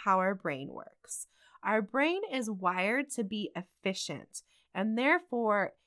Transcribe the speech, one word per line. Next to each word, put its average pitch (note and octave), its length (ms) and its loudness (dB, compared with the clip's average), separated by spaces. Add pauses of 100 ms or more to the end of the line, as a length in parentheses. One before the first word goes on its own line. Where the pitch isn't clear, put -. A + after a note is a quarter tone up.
how F#3+ 160 4
our F#3+ 160 2
brain C#3+ 360 -6
works. - 560 -12 (360)
Our G#3+ 180 2
brain D4 480 0
is B3 200 -4
wired F#3+ 600 0
to A#3+ 120 -2
be G#3 320 -4
efficient, - 840 -6 (320)
and A3 240 0
therefore A#3+ 760 2 (140)